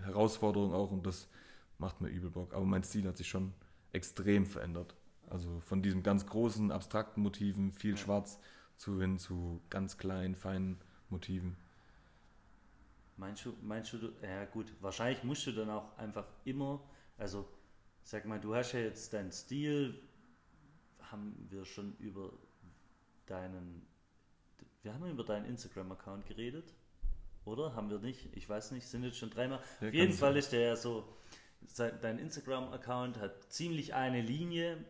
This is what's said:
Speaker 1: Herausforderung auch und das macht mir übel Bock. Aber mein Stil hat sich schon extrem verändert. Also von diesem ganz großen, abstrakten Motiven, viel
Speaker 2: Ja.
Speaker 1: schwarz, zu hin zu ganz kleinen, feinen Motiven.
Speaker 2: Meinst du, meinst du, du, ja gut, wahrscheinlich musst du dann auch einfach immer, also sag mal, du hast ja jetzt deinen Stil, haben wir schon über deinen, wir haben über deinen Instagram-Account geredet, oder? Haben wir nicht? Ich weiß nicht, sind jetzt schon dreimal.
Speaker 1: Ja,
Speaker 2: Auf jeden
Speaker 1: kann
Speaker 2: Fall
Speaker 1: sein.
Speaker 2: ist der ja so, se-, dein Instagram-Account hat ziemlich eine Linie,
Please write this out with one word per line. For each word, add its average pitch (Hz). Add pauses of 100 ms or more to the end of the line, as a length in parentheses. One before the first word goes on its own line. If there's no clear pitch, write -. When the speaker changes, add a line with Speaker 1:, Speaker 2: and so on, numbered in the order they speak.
Speaker 1:
Herausforderung 101
auch 95
und 92
das 92 (520)
macht -
mir 90
übel 90
Bock. 90
Aber 95
mein 95
Stil 101
hat 90
sich -
schon 95 (380)
extrem 101
verändert. 85 (340)
Also 87
von 95
diesem 92
ganz 98
großen, 107
abstrakten 104
Motiven, 98
viel 104
Speaker 2:
Ja. 98
Speaker 1:
schwarz, 101 (380)
zu 98
hin 95
zu 87 (100)
ganz 98
kleinen, 92
feinen 95 (320)
Motiven. 90 (1600)
Speaker 2:
Meinst 98
du, 120
meinst 107
du, 120
du, 110
ja 98
gut, 107
wahrscheinlich 113
musst 139
du 135
dann 107
auch 107
einfach 107 (180)
immer, 139 (360)
also 101 (560)
sag 104
mal, 107
du 107
hast 123
ja 123
jetzt 110
deinen 98
Stil, 143 (1120)
haben 104 (140)
wir 95
schon 101
über 95 (960)
deinen, 92 (1000)
wir 107
haben 170
über 127
deinen 107
Instagram-Account 98
geredet, 120 (680)
oder? 127
Haben 104
wir 104
nicht? 123
Ich 95
weiß 104
nicht, 127
sind 120
jetzt 123
schon 113
dreimal. 127 (220)
Speaker 1:
Ja, 107
Speaker 2:
Auf 110
jeden 175
Speaker 1:
kann 170
Speaker 2:
Fall 139
Speaker 1:
sein. 143
Speaker 2:
ist 143
der 120
ja 117
so, 113 (640)
se-, 117
dein 117
Instagram-Account 127
hat -
ziemlich 160
eine 127
Linie, 165